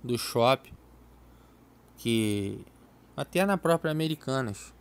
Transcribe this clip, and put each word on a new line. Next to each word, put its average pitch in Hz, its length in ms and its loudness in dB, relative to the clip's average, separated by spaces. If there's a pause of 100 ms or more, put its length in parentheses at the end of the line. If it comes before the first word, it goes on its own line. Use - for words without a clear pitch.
Do 123 160 -2
shopping, 120 560 2 (1200)
que 104 680 0 (540)
até 170 280 0
na 196 120 0
própria 165 340 0
Americanas 135 880 -4